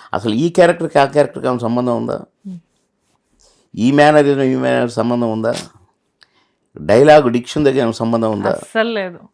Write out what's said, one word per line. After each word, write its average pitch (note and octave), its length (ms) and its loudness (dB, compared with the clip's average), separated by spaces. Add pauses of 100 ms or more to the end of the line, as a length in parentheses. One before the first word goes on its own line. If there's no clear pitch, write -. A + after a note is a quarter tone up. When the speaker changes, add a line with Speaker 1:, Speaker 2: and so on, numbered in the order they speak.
(140)
Speaker 1:
అసలు G#2+ 200 -4
ఈ D3 140 0
క్యారెక్టర్కి E3+ 500 0
ఆ C#3 60 4
క్యారెక్టర్కి C3+ 420 -2
ఏమైనా B2+ 120 -2
సంబంధం A#2+ 380 -2
ఉందా? A#2 280 -8 (220)
Speaker 2:
మ్మ్. F#3 120 -14 (1160)
Speaker 1:
ఈ A#2+ 160 0
మేనరిజం, C#3+ 500 4
ఈ C3 140 0
మేనర్ B2+ 340 -2
సంబంధం A#2 420 -2
ఉందా? A2+ 220 -4 (1300)
డైలాగ్ C3 500 6
డిక్షన్ B2 340 -2
దగ్గర C3 120 2
ఏమైనా A#2 160 -2
సంబంధం A2+ 400 -2
ఉందా? G2+ 180 -4
Speaker 2:
అస్సలు - 380 -4
లేదు. F#3+ 300 -8 (160)